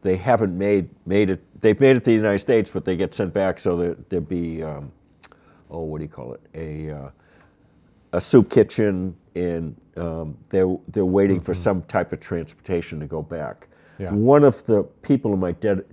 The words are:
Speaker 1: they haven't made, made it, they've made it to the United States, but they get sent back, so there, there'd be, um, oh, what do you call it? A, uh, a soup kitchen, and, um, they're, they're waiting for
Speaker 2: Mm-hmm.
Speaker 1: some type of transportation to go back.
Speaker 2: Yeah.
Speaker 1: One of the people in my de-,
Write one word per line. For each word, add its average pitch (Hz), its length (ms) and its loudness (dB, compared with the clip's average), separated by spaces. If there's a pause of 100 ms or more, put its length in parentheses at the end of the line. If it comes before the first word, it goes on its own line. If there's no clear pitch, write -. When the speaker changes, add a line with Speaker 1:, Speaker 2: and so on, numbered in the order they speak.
Speaker 1:
they 92 160 0
haven't 104 400 0
made, 98 320 0 (160)
made 98 240 2
it, 92 140 -4 (180)
they've 107 180 4
made 135 160 6
it 123 60 2
to - 80 -6
the 113 60 6
United 107 240 2
States, 110 320 2
but 92 140 -6
they 95 100 -2
get 87 180 -4
sent 90 200 -4
back, 95 260 0
so 90 180 -2
there, 87 180 -2 (140)
there'd 85 180 -4
be, 82 360 -6
um, 71 280 -12 (800)
oh, 82 120 -12
what 78 180 -8
do 82 40 -8
you 76 60 -10
call 64 240 -14
it? - 80 -18 (140)
A, 78 340 -10
uh, 71 200 -12 (1040)
a 87 80 0
soup - 280 4
kitchen, 95 680 0 (200)
and, 85 400 -4 (220)
um, 82 380 -8 (140)
they're, 92 260 2 (140)
they're 101 160 0
waiting 98 340 2
for 90 140 -6
Speaker 2:
Mm-hmm. 90 80 -6
Speaker 1:
some 95 220 0
type - 300 -2
of 82 60 -10
transportation 85 800 -8
to 76 60 -10
go 78 160 -8
back. 76 460 -12 (320)
Speaker 2:
Yeah. 92 120 -6
Speaker 1:
One 123 320 6
of - 220 4
the 104 160 2 (220)
people 123 320 0
in 92 40 -2
my 90 120 -2
de-, 98 420 -2